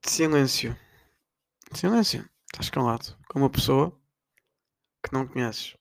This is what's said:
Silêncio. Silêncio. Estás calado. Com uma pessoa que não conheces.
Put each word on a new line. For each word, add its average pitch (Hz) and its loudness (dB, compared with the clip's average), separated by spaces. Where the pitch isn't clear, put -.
Silêncio. 143 2
Silêncio. 208 0
Estás - -8
calado. 120 -2
Com - -6
uma 139 6
pessoa 139 2
que - -10
não 135 -2
conheces. 123 -6